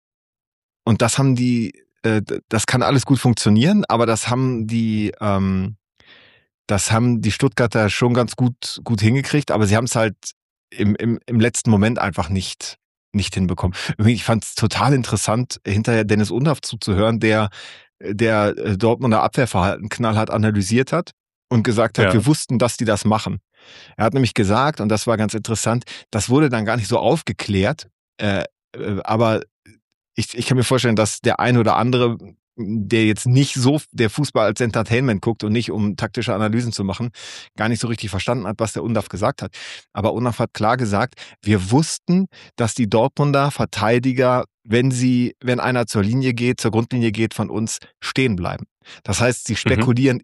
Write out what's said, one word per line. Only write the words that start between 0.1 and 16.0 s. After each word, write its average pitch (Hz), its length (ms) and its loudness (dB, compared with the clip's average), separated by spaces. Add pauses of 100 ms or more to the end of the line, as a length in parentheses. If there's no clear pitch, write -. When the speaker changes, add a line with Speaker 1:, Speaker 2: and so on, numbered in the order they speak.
Speaker 1:
und 113 180 2
das 113 160 2
haben 135 180 4
die, 120 480 -2 (180)
äh, 107 200 0
d-, - 260 -8
das 113 180 -2
kann 120 160 0
alles 90 220 2
gut 135 140 2
funktionieren, 123 640 4
aber 117 220 2
das 113 240 -2
haben 123 360 -2
die, 110 540 0
ähm, 95 560 0 (880)
das 104 260 0
haben 117 280 2
die 104 120 0
Stuttgarter 117 580 2
schon 123 240 0
ganz 120 220 0
gut, - 480 -4
gut 107 180 0
hingekriegt, 135 480 2
aber 104 160 2
sie 104 100 4
haben's 120 200 0
halt 110 200 0 (540)
im, 202 240 0
im, 117 320 -2
im 123 140 2
letzten 120 300 0
Moment 107 280 4
einfach 90 320 -4
nicht, - 480 -6 (340)
nicht 98 220 -2
hinbekommen. 92 420 -2 (220)
Übrigens, 110 220 2
ich - 40 -10
fand's 113 300 -2
total 113 400 0
interessant, 117 720 -2
hinterher 110 380 2